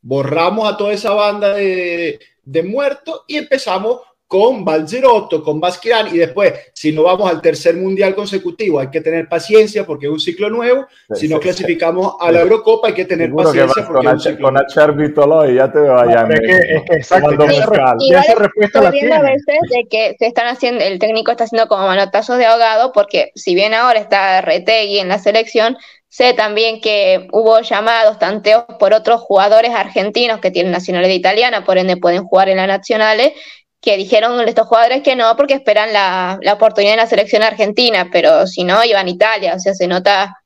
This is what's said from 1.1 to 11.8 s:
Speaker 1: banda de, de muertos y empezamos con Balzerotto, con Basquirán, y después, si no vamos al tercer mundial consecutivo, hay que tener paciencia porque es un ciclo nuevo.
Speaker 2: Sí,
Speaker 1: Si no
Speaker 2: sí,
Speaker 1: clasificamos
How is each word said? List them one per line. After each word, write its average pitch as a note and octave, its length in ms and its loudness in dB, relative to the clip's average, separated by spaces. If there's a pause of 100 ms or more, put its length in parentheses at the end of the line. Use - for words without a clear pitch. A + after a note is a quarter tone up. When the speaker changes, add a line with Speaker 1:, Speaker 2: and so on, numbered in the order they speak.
Speaker 1:
banda G#3 420 -2
de, F3+ 640 -4 (240)
de C#3+ 220 -4
muertos C#4 640 -6
y D4 80 -6
empezamos A#3+ 640 -4 (260)
con G#3 380 0
Balzerotto, E3 800 0
con D#3 160 -4
Basquirán, G#3+ 520 -2
y E3+ 40 -2
después, E3+ 380 0 (180)
si - 180 -4
no D#3 120 -2
vamos F#3 280 2
al D#3 120 -4
tercer E3+ 340 0
mundial F#3+ 380 -2
consecutivo, F#3+ 680 -4
hay C3+ 80 -6
que D#3 140 -6
tener E3 260 -4
paciencia G#3 560 0
porque C#3 220 -10
es D3+ 60 -4
un D#3 60 -6
ciclo F3 300 -6
nuevo. A#3+ 380 -2 (240)
Speaker 2:
Sí, G#2+ 100 -6
Speaker 1:
Si D#3 80 -4
no D#3 80 -2
Speaker 2:
sí, D3+ 60 -2
Speaker 1:
clasificamos F3+ 760 -2